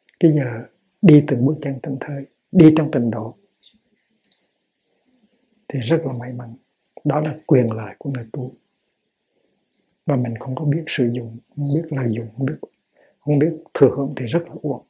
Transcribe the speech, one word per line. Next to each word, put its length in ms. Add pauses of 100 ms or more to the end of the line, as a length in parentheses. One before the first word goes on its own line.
(200)
cái 120
giờ 320 (380)
đi 240
từng 200
bước 160
chân 200
từng 180
thời, 260 (260)
đi 240
trong 140
tịnh 200
độ, 240 (2250)
thì 100
rất 280
là 60
may 200
mắn. 220 (520)
Đó 140
là 140 (120)
quyền 260
lợi 260
của 120
người 220
tu. 200 (1500)
Mà 100
mình 240
không 140
có 100
biết 220
sử 260
dụng, 260 (180)
không 180
biết 160
lợi 200
dụng, 160 (100)
không 100
biết, 80 (640)
không 180
biết 120 (240)
thừa 220
hưởng 200
thì 100
rất 200
là 160
uổng. 280